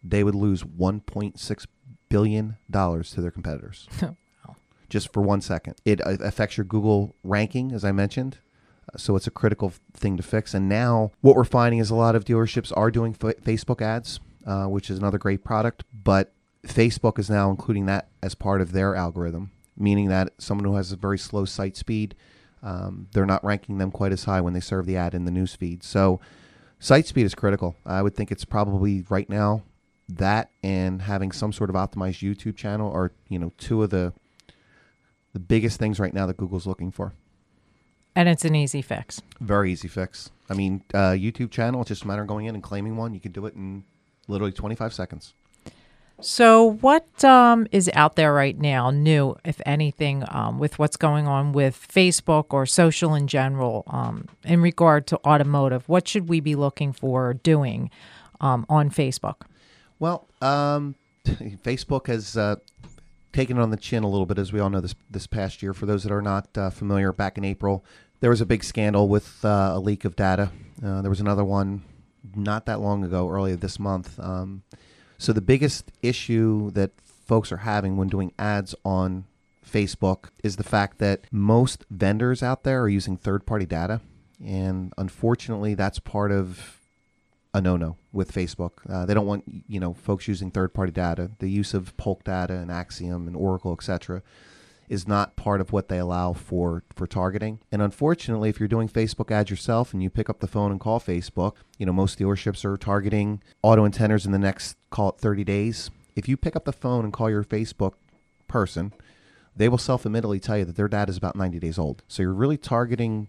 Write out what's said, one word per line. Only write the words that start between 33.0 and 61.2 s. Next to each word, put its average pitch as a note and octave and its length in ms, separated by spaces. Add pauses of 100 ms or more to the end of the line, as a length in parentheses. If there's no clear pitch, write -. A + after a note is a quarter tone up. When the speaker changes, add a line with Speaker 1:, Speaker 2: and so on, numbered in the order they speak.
Speaker 1:
you F#2 100
know, E2+ 200
two A2 240
of G#2 80
the, F2+ 220 (1200)
the - 80
biggest G#2+ 400
things G#2+ 180
right G2 160
now G2 120
that F#2 100
Google's F#2 300
looking F#2 260
for. F#2+ 200 (1000)
Speaker 2:
And F3 140
it's E3+ 160
an D#3 100
easy C#3+ 280
fix. - 380 (200)
Speaker 1:
Very G2+ 320
easy F2 160
fix. - 420 (180)
I G2 60
mean, F#2+ 300 (100)
uh, G2 160
YouTube G#2+ 400
channel, A#2+ 300
it's A2+ 80
just G2+ 160
a - 20
matter G2+ 160
of G2+ 60
going G#2 180
in A2+ 80
and G2+ 80
claiming G#2 340
one. A2+ 180
You F#2 60
can F#2+ 120
do G2 140
it G#2+ 80
in G2 280 (460)
literally G2+ 240
twenty-five A2 420
seconds. - 400 (840)
Speaker 2:
So A3+ 540
what, C#4 500
um, A#3+ 480
is F#3 220
out D3+ 200
there D#3 180
right C#3 240
now, C3 340
new, C#3+ 540
if E3 220
anything, C#3+ 600
um, A#2+ 320
with D3 180
what's D3+ 180
going D3 300
on C#3 260
with C#3 220 (180)
Facebook F3 580
or C3+ 160
social D#3+ 500
in C#3+ 100
general, C3 600
um, A#2 400 (160)
in E3+ 180
regard E3 460
to - 180
automotive? C#3+ 600
What F3+ 180
should F#3 220
we E3 100
be D3+ 160
looking C#3+ 380
for B2+ 380
or B2 40
doing, B2+ 560 (500)
um, B2+ 280
on D3 220
Facebook? C3+ 500 (580)
Speaker 1:
Well, E3 300 (120)
um, C#3+ 540 (160)
<laughs> - 160